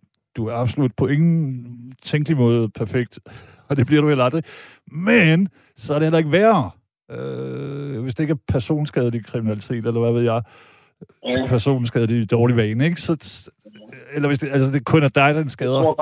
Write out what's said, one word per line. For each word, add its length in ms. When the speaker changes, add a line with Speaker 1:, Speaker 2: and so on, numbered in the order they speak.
Speaker 1:
"Du 120
er 60
absolut 420
på 100
ingen 880
tænkelig 360
måde 300
perfekt, 500
<laughs> 260
og 80
det 100
bliver 160
du 60
heller 160
aldrig. 200
Men 560
så 180
er 40
det 80
heller 120
ikke 140
værre, 380
øh, 920
hvis 120
det 100
ikke 80
er 200
personskadelig 720
kriminalitet, 640
eller 140
hvad 120
ved 100
jeg." 200
Speaker 2:
Ja. 240
Speaker 1:
personskadelig 840
dårlig 260
vane, 280
ikke? 160
Så, 220
s-, 280
eller 140
hvis 100
det, 140
altså, 200
det 120
kun 180
er 60
dig, 260
den 140
skader. 300
Speaker 2:
Jeg 60
tror 180